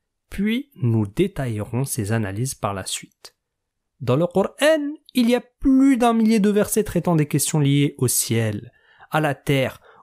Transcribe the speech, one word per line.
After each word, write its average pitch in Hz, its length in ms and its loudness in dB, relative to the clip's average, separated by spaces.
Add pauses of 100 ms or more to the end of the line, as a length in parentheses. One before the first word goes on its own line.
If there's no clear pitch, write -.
(320)
puis 220 400 -4 (100)
nous 113 240 2
détaillerons 123 800 -4
ces 107 260 -4
analyses 113 440 -4
par 101 180 -4
la 92 140 -8
suite. - 480 -14 (680)
Dans 127 140 0
le 165 100 0
Coran, 285 680 0 (180)
il 240 160 2
y 240 60 4
a 240 80 -2 (160)
plus 269 360 4
d'un 233 180 2
millier 226 260 4
de 202 100 2
versets 208 340 0
traitant 175 320 0
des 151 120 2
questions - 320 -2
liées 143 400 2
au 127 80 0
ciel, 113 640 -2 (400)
à 156 100 0
la 147 140 -2
terre, 135 440 -2 (240)